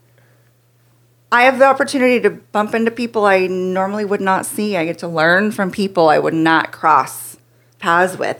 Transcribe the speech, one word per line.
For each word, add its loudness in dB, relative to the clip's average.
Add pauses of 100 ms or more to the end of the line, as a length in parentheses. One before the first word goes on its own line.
(1300)
I 4
have 2
the 6
opportunity 2
to 0
bump -4
into 0
people -4
I 2
normally -4
would -4
not -2
see. -4
I -2
get -6
to -10
learn 0
from -4
people 2
I 4
would -2
not 0
cross 0 (420)
paths 0
with -6